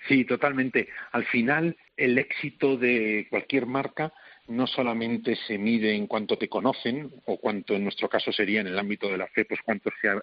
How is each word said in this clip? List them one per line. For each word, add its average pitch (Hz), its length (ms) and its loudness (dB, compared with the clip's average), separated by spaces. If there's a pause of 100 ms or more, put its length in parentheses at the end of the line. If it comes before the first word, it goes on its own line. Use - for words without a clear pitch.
Sí, 131 160 6
totalmente. 131 380 0 (480)
Al 120 140 0
final, 147 520 2 (200)
el 127 220 2
éxito - 580 0
de 113 520 2
cualquier 123 380 0
marca 135 460 -4 (340)
no 120 220 0
solamente 117 640 0
se 107 240 -4
mide 107 360 2
en 104 120 0
cuánto 107 320 -2
te 104 100 -2
conocen, 127 640 -2 (140)
o 98 120 -2
cuánto 104 380 -2
en 101 80 0
nuestro 101 260 -2
caso 113 240 0
sería 107 280 0
en 101 80 -4
el 92 100 -4
ámbito 101 300 -2
de 95 80 -2
la 92 100 -4
fe, - 180 0
pues - 200 -6
cuántos 110 360 -2
se 110 80 2
ha-, 101 140 0